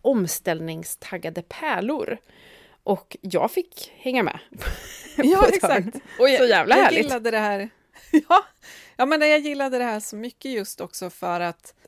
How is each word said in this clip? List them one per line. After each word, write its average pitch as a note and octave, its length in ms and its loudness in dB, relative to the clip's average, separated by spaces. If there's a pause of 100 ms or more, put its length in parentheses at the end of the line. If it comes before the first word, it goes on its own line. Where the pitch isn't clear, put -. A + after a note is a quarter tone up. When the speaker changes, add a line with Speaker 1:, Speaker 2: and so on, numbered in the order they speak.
Speaker 1:
omställningstaggade E3 1400 -4
pärlor. A#3+ 760 -6 (640)
Och - 380 -4
jag F#3 300 -2
fick - 460 -8
hänga B3+ 260 -2
med - 160 -4 (400)
<laughs> - 380 -20
Speaker 2:
Ja, D4+ 240 4
Speaker 1:
på G#4+ 60 6
ett - 80 4
Speaker 2:
exakt. F#4 180 2
Speaker 1:
hörn. G3+ 280 -2 (180)
Speaker 2:
Och B3 100 6
jag, C4 100 4
Speaker 1:
Så B3+ 80 4
jävla G#3 300 4
Speaker 2:
jag F#4+ 80 8
Speaker 1:
härligt. - 200 4
Speaker 2:
gillade A#3+ 260 -4
det A3 80 0
här. G#3 360 -2
<laughs> - 540 -2
Ja. F4+ 160 6 (520)
Ja, B3+ 100 2
men D4+ 140 2
jag D4+ 180 4
gillade C#4 400 -4
det B3 60 -2
här A3 160 -4
så G#3+ 160 -12
mycket B3 340 -10
just G#3 300 -6
också F3+ 300 -10
för F3 300 -6
att - 340 -8 (140)